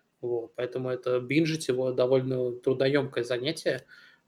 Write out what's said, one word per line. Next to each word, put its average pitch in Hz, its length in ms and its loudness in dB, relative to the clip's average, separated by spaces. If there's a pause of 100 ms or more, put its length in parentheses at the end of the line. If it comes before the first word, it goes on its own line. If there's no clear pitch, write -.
(220)
Вот, 120 340 -4
поэтому 127 340 -4
это 127 300 0
бинжить 156 480 0
его 127 240 0
довольно 127 640 2
трудоемкое 135 720 0
занятие. 135 600 -2 (420)